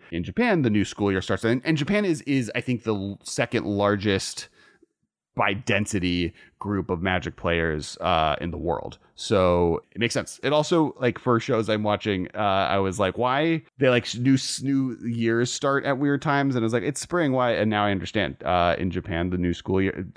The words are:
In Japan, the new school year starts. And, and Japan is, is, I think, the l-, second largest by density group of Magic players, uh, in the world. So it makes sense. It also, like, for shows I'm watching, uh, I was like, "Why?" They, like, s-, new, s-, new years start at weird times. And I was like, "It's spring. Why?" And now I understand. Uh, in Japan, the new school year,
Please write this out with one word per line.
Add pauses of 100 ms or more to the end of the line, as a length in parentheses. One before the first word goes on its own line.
(120)
In
Japan,
the
new
school
year
starts.
And,
and
Japan
is,
is,
I
think,
the
l-,
second
largest (880)
by
density (240)
group
of
Magic
players,
uh,
in
the
world. (180)
So (100)
it
makes
sense.
It
also,
like,
for
shows
I'm
watching,
uh,
I
was
like,
"Why?" (160)
They,
like,
s-,
new,
s-,
new
years
start
at
weird
times.
And
I
was
like,
"It's
spring.
Why?"
And
now
I
understand.
Uh,
in
Japan,
the
new
school
year, (120)